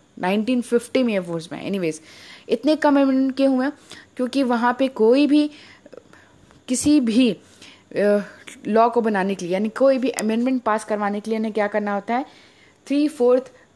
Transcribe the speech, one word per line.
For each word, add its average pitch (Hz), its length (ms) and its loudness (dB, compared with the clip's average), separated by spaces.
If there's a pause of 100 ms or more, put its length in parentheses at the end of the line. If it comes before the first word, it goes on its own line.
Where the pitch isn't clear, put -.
(180)
नाइनटीन 214 420 -2
फिफ्टी 240 420 -2
में 233 100 -2
ये 190 80 -2
फोर्स 170 320 -8
में - 80 -12
आया। - 100 -8
Anyways, 170 320 -4 (460)
इतने 302 280 0
कम 285 260 2
अमेंडमेंट 262 340 0
क्यों 269 200 2
हुए? 254 100 0 (500)
क्योंकि 254 260 -2
वहाँ 240 360 0
पे 269 100 2
कोई 254 380 4
भी, 294 240 2 (1160)
किसी 294 320 2
भी, 226 360 2 (600)
अ, 202 220 2 (480)
लॉ 220 220 4
को 240 120 -2
बनाने 202 340 0
के 185 100 -10
लिए, 170 100 -4
यानी 208 140 0
कोई 262 300 2
भी 247 120 -2
अमेंडमेंट 233 520 -2
पास 214 220 -2
करवाने 208 360 -4
के 214 100 -8
लिए 220 80 -2
इन्हें 220 160 -4
क्या 208 120 0
करना 208 280 -2
होता 202 200 -4
है? 269 120 -4 (600)
थ्री 294 220 0
फोर्थ 254 440 0 (240)